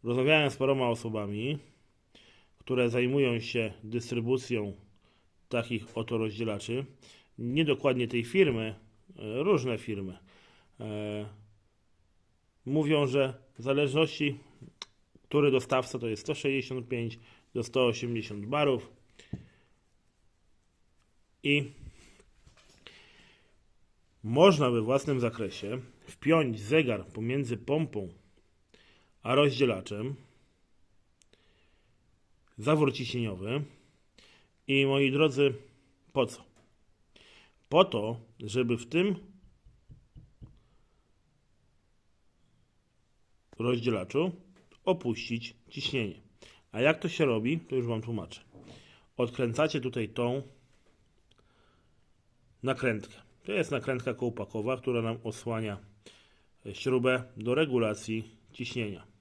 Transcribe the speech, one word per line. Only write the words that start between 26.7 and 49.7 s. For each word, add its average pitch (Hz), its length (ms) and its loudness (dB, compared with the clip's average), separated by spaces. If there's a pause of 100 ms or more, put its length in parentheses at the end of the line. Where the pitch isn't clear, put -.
pomiędzy 120 500 -4
pompą 117 520 -2 (1120)
a 120 120 0
rozdzielaczem, 123 800 2 (2500)
zawór 143 340 2
ciśnieniowy. 117 720 -4 (1040)
I 135 200 4
moi 139 240 4
drodzy, 139 440 4 (580)
po 127 140 4
co? - 180 -14 (1200)
Po 175 160 8
to, 117 360 -2 (200)
żeby 117 360 0
w - 120 -10
tym 180 280 2 (4000)
rozdzielaczu 120 760 0 (520)
opuścić 117 720 -2 (120)
ciśnienie. 120 520 -6 (520)
A 107 80 -4
jak 156 180 4
to 175 100 -4
się 156 160 0
robi, 123 360 0
to 135 160 -6
już 120 100 0
wam 113 160 -2
tłumaczę. 110 380 -8 (760)
Odkręcacie 123 640 -2